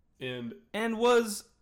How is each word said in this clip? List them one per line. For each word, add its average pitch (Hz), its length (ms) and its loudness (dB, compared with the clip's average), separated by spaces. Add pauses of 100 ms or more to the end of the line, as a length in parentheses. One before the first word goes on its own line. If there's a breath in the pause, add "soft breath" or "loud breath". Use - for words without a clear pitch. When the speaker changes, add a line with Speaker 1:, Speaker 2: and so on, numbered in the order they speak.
(200)
Speaker 1:
And 123 340 -8 (200)
Speaker 2:
And 226 240 -2
was 233 460 2 (180)